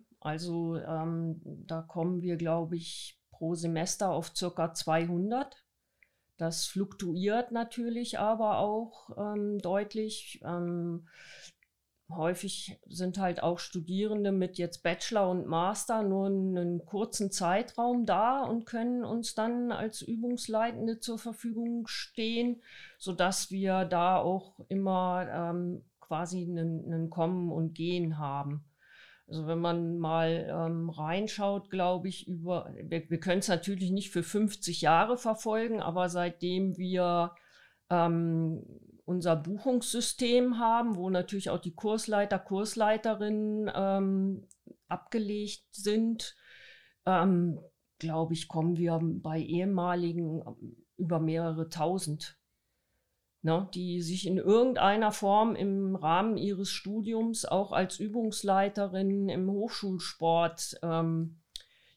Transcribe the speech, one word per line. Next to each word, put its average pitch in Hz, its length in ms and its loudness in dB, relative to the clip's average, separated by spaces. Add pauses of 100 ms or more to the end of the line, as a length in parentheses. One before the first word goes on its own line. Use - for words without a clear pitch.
(200)
Also, 165 560 -4
ähm, 165 640 -4 (260)
da 165 160 -6
kommen 175 400 -2
wir, 175 140 0
glaub 165 360 0
ich, - 480 -10 (120)
pro 165 240 -2
Semester 170 540 0
auf 165 260 -2
circa 170 380 -2
zweihundert. 180 880 0 (720)
Das 165 300 -2
fluktuiert 196 880 -2
natürlich 233 640 -4
aber 214 400 2
auch, 214 600 -2
ähm, 208 400 -2
deutlich. 208 880 -4
Ähm, 175 640 -4 (1080)
häufig 180 680 -4
sind 185 320 -6
halt 180 240 0
auch 175 160 0
Studierende 196 760 -2
mit 185 260 0
jetzt 175 240 -4
Bachelor 180 480 2
und 180 160 0
Master 202 560 0
nur 196 240 2
einen 180 580 0
kurzen 208 460 -2
Zeitraum 233 760 0
da 226 360 4
und 233 240 -2
können 240 380 -2
uns 226 300 -4
dann 240 380 0
als - 300 -6
Übungsleitende 226 960 -2
zur 226 180 -6
Verfügung 233 680 -4
stehen, 233 760 -2 (360)
sodass 185 520 0
wir 190 340 2
da 180 340 4
auch 185 500 0
immer, 185 640 0
ähm, 175 540 -4 (160)
quasi 175 420 -4
einen, 165 420 -2
einen 165 260 -2
Kommen 170 420 0
und 165 220 0
Gehen 170 440 0
haben. 143 460 -4 (640)
Also 156 180 -6
wenn 165 140 0
man 170 380 0
mal, 165 520 2
ähm, 165 400 -2
reinschaut, 202 800 -2
glaub 180 340 2
ich, 190 220 -6
über, 170 560 -4
wir, 160 260 -4
wir 165 120 0
können's 185 280 2
natürlich 185 420 0
nicht 190 200 0
für 175 120 0
fünfzig 202 580 0
Jahre 170 360 6
verfolgen, 220 640 0
aber 180 280 0
seitdem 180 680 0
wir, 175 560 2 (580)
ähm, 165 720 2 (420)
unser 175 280 2
Buchungssystem 240 1300 2
haben, 233 340 4
wo 180 160 -2
natürlich 185 400 0
auch 180 80 0
die 175 160 -6
Kursleiter, 208 640 0
Kursleiterinnen, 214 1400 0
ähm, 196 720 2 (400)
abgelegt 208 880 -4
sind, 220 640 0 (720)
ähm, 175 520 6 (400)
glaub 160 320 0
ich, 165 160 -2
kommen 165 300 2
wir 165 260 2
bei 160 380 -2
ehemaligen 175 1040 0 (520)
über 170 220 0
mehrere 160 500 0
tausend, 160 680 -2 (1040)
ne, 165 320 2
die 180 260 -4
sich 185 280 -4
in 190 80 2
irgendeiner 214 760 4
Form 214 460 4
im 196 400 0
Rahmen 185 400 2
ihres 196 340 -2
Studiums 220 760 -2
auch 190 280 0
als 185 260 0
Übungsleiterin 202 1300 0
im 185 220 0
Hochschulsport, 170 1300 -2
ähm, 165 520 0 (600)